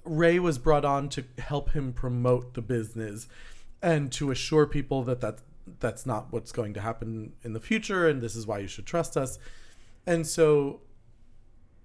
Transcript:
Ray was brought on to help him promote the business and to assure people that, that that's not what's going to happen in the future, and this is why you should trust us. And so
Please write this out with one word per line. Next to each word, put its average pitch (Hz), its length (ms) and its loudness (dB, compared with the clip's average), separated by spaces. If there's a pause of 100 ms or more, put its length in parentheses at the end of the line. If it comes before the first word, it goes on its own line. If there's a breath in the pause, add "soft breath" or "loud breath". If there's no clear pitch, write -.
Ray 170 340 4
was 170 180 2
brought 147 300 4
on 139 240 0
to 131 140 -6 (120)
help - 360 0
him 135 200 0
promote 123 640 2
the 117 80 -6
business 110 640 -4 (540 soft breath)
and 151 300 2
to 143 180 -2
assure 151 360 4
people 135 360 -2
that, 123 180 -2
that 107 180 -6 (420)
that's 113 260 -4
not 113 260 -4
what's 113 200 -8
going 104 220 -4
to 101 60 -8
happen 110 520 -8 (100)
in 113 100 -8
the 110 80 -6
future, 196 480 2
and 135 140 2
this 113 140 -6
is 110 100 -8
why 104 120 -2
you 98 100 -6
should - 180 -12
trust 165 300 -2
us. 131 220 -2 (680 soft breath)
And 170 180 2
so 151 560 4 (1040)